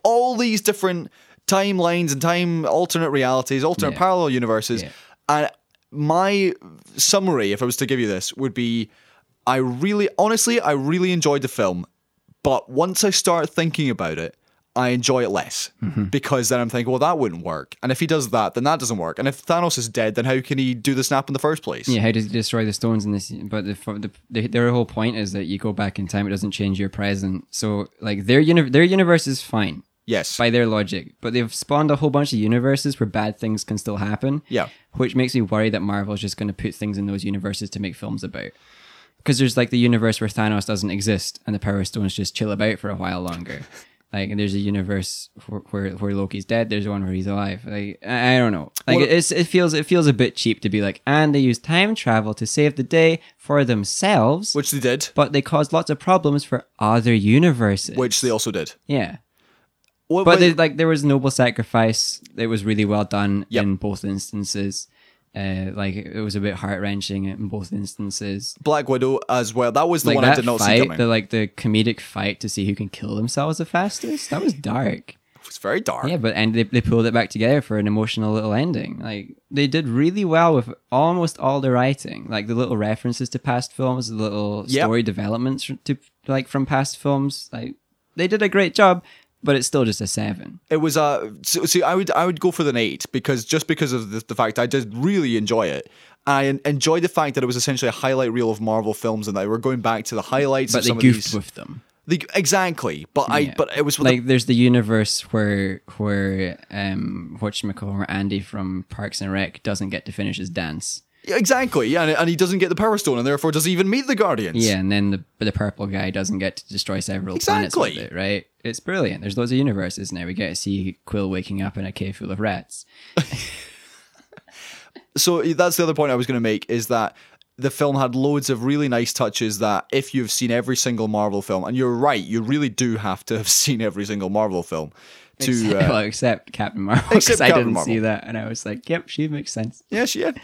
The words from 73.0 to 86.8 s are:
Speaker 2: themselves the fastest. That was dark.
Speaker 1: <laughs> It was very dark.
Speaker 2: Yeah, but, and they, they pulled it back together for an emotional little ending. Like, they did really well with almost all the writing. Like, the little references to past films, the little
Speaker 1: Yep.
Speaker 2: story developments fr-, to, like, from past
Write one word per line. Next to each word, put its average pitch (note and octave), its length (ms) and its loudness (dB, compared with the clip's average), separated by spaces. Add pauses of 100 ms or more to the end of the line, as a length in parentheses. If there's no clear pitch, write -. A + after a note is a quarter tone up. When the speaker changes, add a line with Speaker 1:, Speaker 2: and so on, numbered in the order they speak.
Speaker 2:
themselves C#3 440 -2
the E3 80 -4
fastest. G#3 640 -4
That D4 120 -4
was D#4 120 2
dark. - 680 -4
Speaker 1:
<laughs> - 40 -20 (160)
It - 60 -20
was - 120 -18
very B2 220 -2
dark. B2 280 -4
Speaker 2:
Yeah, F3 100 -2
but, A2+ 160 -2
and A2 200 0
they, A2+ 100 2
they A#2 180 0
pulled A2+ 240 2
it A2+ 80 0
back A#2 160 0
together B2+ 320 2
for G#2+ 160 -4
an G#2 80 0
emotional G#2+ 480 0
little G#2+ 180 -2
ending. C#3+ 460 -4
Like, G#2 380 -12 (140)
they C#3+ 160 0
did D3 220 -2
really E3 360 2
well E3 300 4
with A#2+ 140 2 (240)
almost E3 460 2
all C3+ 240 0
the C3 80 2
writing. B2+ 580 0
Like, G#2 200 -4
the A#2 60 -2
little A#2+ 220 0
references A2 540 -2
to B2+ 80 -6
past B2 340 -2
films, B2+ 360 -2
the A2+ 80 -8
little G#2 500 -2
Speaker 1:
Yep. C3 180 2
Speaker 2:
story A#2 180 2
developments A2+ 640 -4
fr-, C#3 100 -8 (100)
to, C#3 120 -2 (300)
like, C3+ 220 -2
from C3+ 180 -2
past C#3 320 -2